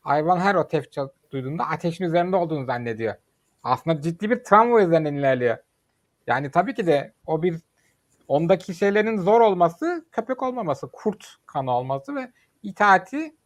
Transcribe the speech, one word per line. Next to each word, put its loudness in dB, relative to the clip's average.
Hayvan 0
her 2
o 2
tef -4
çal-, -6
duyduğunda -6
ateşin -4
üzerinde 0
olduğunu -2
zannediyor. -4
Aslında -2
ciddi -6
bir -2
travma 4
üzerinden 2
ilerliyor. 0
Yani -2
tabii 0
ki -2
de 2
o -2
bir, 0
ondaki 0
şeylerin 0
zor 4
olması, 2
köpek -6
olmaması, -6
kurt -8
kanı -6
olması -4
ve -10
itaati 0